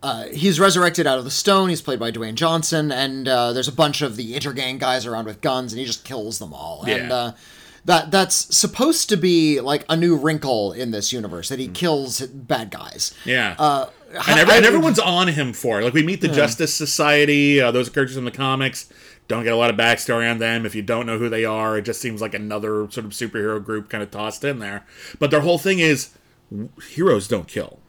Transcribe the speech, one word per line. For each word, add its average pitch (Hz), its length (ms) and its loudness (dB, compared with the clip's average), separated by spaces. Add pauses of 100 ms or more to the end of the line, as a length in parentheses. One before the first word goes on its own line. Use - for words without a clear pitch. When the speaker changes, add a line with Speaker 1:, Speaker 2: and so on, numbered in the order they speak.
Speaker 1:
uh, - 200 -6 (100)
he's 160 260 2
resurrected 175 460 4
out 135 140 2
of 123 60 -8
the 104 60 -8
stone. 190 380 2
He's 165 120 -2
played 127 180 -4
by 117 120 -4
Dwayne 113 240 -6
Johnson, 160 560 0
and, 135 360 -4
uh, 123 260 2
there's 127 140 -2
a - 60 -4
bunch 147 280 0
of 127 140 -4
the 113 180 -10
Intergang 135 460 -6
guys 127 260 -2
around 113 200 -6
with 104 160 -12
guns, 127 320 -2
and 113 60 -8
he 135 60 -6
just 117 200 -8
kills 117 340 -8
them 82 140 -12
all. 76 340 -12
And, 95 220 -2
Speaker 2:
Yeah. - 60 -2
Speaker 1:
uh, 120 160 -4 (520)
that, 170 280 2
that's 190 440 2
supposed - 540 2
to 214 80 2
be, 160 420 4
like, 139 300 -2
a 160 80 0
new 170 180 4
wrinkle 135 560 0
in 117 200 -6
this 104 200 -4
universe, 90 380 -8
that 127 100 -8
he 131 60 -6
Speaker 2:
Hmm. 90 80 -12
Speaker 1:
kills 139 480 -2
bad 127 500 -6
guys. - 400 -8 (140)
Speaker 2:
Yeah. 120 340 0
Speaker 1:
Uh, 143 280 2 (260)
Speaker 2:
And - 100 -8
Speaker 1:
how, 151 140 4
Speaker 2:
every-, 180 200 8
and 208 80 8
Speaker 1:
I - 20 10
Speaker 2:
everyone's 320 320 6
on 185 300 2
him 143 240 -2
for 113 260 0
it. 104 60 0
Like, 123 80 0
we 156 100 4
meet 180 180 -2
the 190 60 0
Speaker 1:
Yeah. 160 60 0
Speaker 2:
Justice 147 400 2
Society. 147 880 4
Uh, 120 100 2
those 123 160 2
characters 131 300 -2
in 127 80 -6
the 120 60 -6
comics. 135 560 -4 (420)
Don't 113 160 -2
get 117 80 0
a - 20 2
lot 117 140 4
of 110 80 0
backstory 117 520 2
on 117 100 -2
them. 113 260 -2
If 104 100 -6
you 107 60 -6
don't 117 240 -2
know 113 120 -4
who 117 120 -2
they 113 160 -2
are, 110 320 -2
it 101 80 -4
just 113 160 -6
seems 110 200 -6
like 110 120 -6
another 107 580 -4
sort 117 140 -8
of 104 80 -12
superhero 107 500 -4
group 107 260 -8
kinda 104 180 -6
tossed 107 360 -10
in 139 160 -4
there. 101 240 -10 (340)
But 143 140 0
their 151 100 6
whole 170 160 4
thing 190 220 2
is, 156 300 2 (420)
w-, 104 180 -10 (200)
heroes 143 400 2
don't 95 180 -4
kill. - 300 -8 (120)